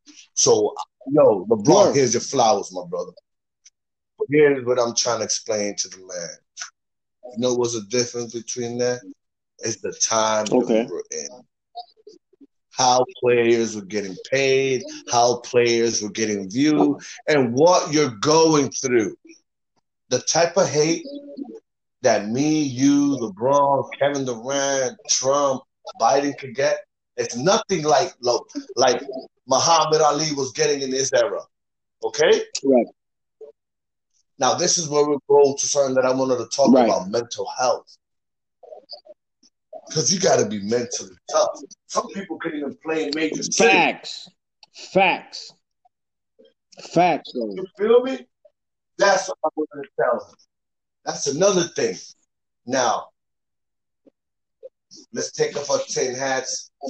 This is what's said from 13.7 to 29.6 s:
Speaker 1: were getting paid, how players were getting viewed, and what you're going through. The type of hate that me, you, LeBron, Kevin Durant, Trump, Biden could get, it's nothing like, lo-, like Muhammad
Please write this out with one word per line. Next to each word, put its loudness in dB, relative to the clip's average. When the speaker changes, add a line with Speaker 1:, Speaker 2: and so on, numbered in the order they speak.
Speaker 1:
were -10
getting -8
paid, 0
how 4
players 0
were -6
getting -4
viewed, 2
and 2
what 4
you're 2
going 4
through. 0
The 0
type 0
of 2
hate 0
that 2
me, 0
you, 2
LeBron, 0
Kevin 0
Durant, -2
Trump, 0
Biden 2
could -14
get, -2
it's -6
nothing 0
like, 2
lo-, -2
like 2
Muhammad 2